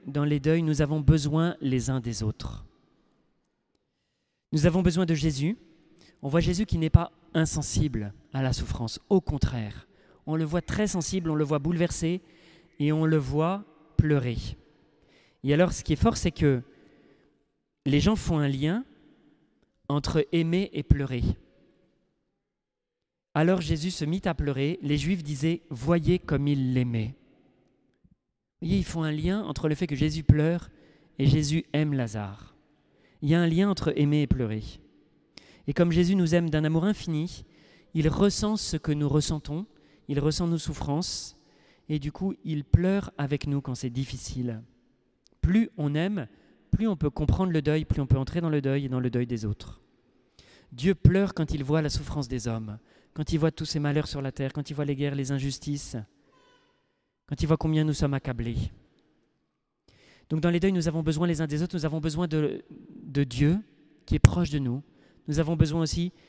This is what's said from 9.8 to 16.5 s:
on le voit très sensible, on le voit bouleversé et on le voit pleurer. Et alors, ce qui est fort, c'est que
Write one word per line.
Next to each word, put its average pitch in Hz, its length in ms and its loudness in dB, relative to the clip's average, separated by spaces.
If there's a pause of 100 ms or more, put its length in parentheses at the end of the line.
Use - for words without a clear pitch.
on 156 100 -2
le 160 80 0
voit 160 160 -2
très 196 260 -2
sensible, 180 440 -2
on 156 40 0
le 151 100 2
voit 147 140 0
bouleversé 170 640 -2 (580)
et 147 140 2
on 160 140 2
le 160 100 4
voit 156 480 0 (320)
pleurer. 135 400 2 (1040)
Et 139 120 2
alors, 175 180 4
ce - 100 -6
qui 160 120 0
est - 20 -6
fort, 220 200 2
c'est - 160 0
que 135 300 2 (1200)